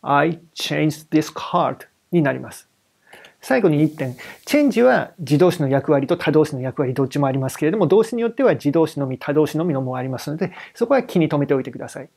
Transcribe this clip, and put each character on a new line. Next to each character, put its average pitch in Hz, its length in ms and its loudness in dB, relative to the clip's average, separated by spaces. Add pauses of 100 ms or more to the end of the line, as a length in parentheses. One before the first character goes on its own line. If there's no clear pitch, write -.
I 151 380 0 (140)
changed 151 560 -4
this 156 200 0
card - 560 -4 (240)
に 175 120 2
な 139 100 2
り 131 80 -6
ま 120 120 -14
す。 - 140 -20 (760)
最 262 180 0
後 190 80 4
に 151 160 4
一 151 100 0
点、 127 220 -6 (300)
チ - 100 0
ェ 294 60 4
ン 285 80 4
ジ 214 100 0
は 240 380 2
自 143 180 0
動 175 140 6
詞 175 100 -4
の 143 80 0
役 139 240 0
割 139 140 2
と 175 100 0
他 160 160 -2
動 156 140 6
詞 - 80 -10
の 127 80 -8
役 131 180 -6
割 127 140 -2
ど 139 100 0
っ 127 40 -4
ち 147 100 -4
も 143 80 0
あ 135 60 0
り 131 40 -2
ま 131 140 -2
す - 80 -14
け 147 80 -2
れ 165 60 2
ど 214 40 -2
も、 202 100 2
動 196 160 4
詞 220 140 -4
に 226 60 -2
よ 233 60 0
っ - 20 -2
て 233 120 -4
は 214 120 4
自 139 180 -2
動 160 140 2
詞 156 120 -8
の 139 80 -2
み、 131 120 -6
他 - 160 -4
動 151 120 4
詞 151 120 -4
の 160 80 -2
み 160 80 0
の 135 80 -2
も 127 160 -6
あ 127 40 -6
り 131 60 -6
ま 131 100 -8
す - 120 -10
の 156 80 -8
で、 180 140 -4 (200)
そ - 140 -2
こ 277 80 2
は 254 80 2
気 - 160 -2
に 156 100 2
留 147 140 0
め 139 40 -2
て 143 60 0
お 135 80 2
い 127 40 -8
て 131 60 -10
く - 80 -16
だ 127 120 -12
さ 147 100 -14
い。 135 160 -16